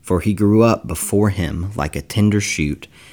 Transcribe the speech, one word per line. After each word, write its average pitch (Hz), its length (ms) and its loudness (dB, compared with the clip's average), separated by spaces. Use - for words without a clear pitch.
For 90 200 -2
he 107 120 0
grew 104 300 4
up 117 240 2
before 104 420 0
him 92 480 -4
like 73 180 -4
a - 60 -6
tender 104 400 2
shoot, 73 480 -4